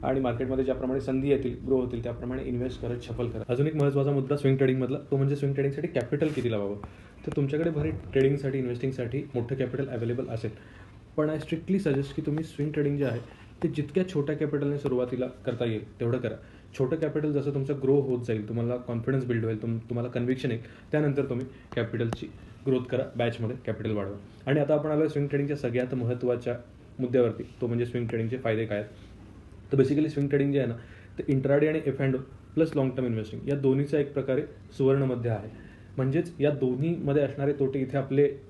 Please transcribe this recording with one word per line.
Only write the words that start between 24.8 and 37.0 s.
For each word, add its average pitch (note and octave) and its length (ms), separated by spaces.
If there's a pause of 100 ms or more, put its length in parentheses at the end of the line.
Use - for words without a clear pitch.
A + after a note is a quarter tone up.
आलो D3+ 180
स्विंग C#3+ 200
ट्रेडिंगच्या C#3+ 280
सगळ्यात B2 380
महत्त्वाच्या B2 600 (440)
मुद्द्यावरती, A#2+ 440 (180)
तो B2 60
म्हणजे A#2+ 200
स्विंग A#2+ 200
ट्रेडिंगचे A2+ 300
फायदे A2+ 280
काय G#2+ 140
आहेत. G#2 120 (840)
तर C3+ 60
basically D3 300
स्विंग C#3+ 200
ट्रेडिंग C#3+ 240
जे C#3 60
आहे B2 100
ना, A#2 60 (440)
ते - 140
intraday C#3 360
आणि D#3 180
F C#3 160
and C3+ 120
O C3 40 (360)
प्लस D#3+ 220
लाँग C3 140
टर्म B2+ 140
इन्व्हेस्टिंग A2+ 440
या C#3+ 80
दोन्हीचा C#3 420
एक C#3+ 140
प्रकारे C3+ 300 (360)
सुवर्णमध्य C3 520
आहे. G#2+ 180 (480)
म्हणजेच C3+ 440
या D3 100
दोन्हीमध्ये C#3+ 720